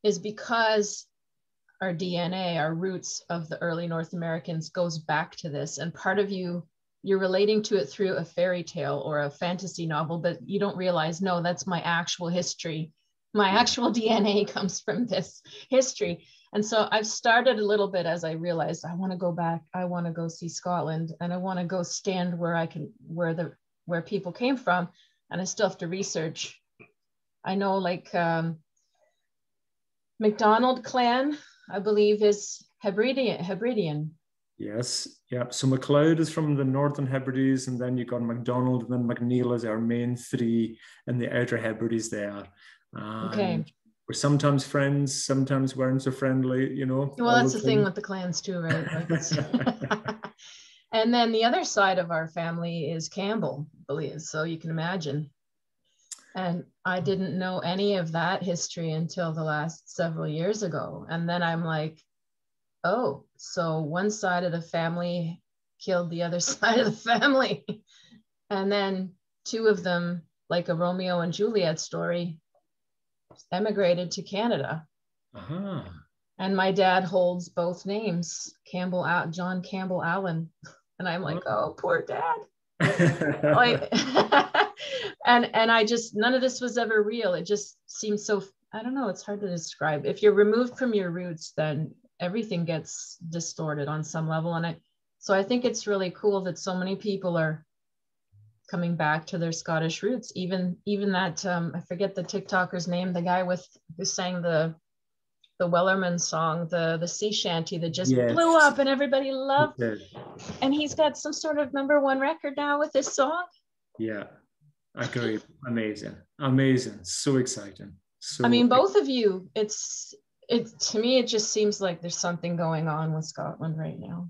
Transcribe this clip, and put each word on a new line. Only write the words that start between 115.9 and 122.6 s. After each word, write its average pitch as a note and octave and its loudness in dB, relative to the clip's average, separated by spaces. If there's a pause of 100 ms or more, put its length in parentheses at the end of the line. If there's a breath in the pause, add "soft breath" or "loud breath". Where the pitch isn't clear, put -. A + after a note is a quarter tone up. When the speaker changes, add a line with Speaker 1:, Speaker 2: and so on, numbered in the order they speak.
Speaker 2:
amazing, C3 4
so C3+ 0
exciting. G2+ -4 (260)
So - -4
Speaker 1:
I A#3+ 6
mean, A#3+ 8
both C#4 8
of C#4+ 6
you, G3+ 2
it's, - -4 (360)
it, - 0
to - -2
me, B3 4
it A#3 2
just G#3+ 0
seems G#3 2
like F3+ -2
there's E3+ -6
something F3 -2
going D#3+ 0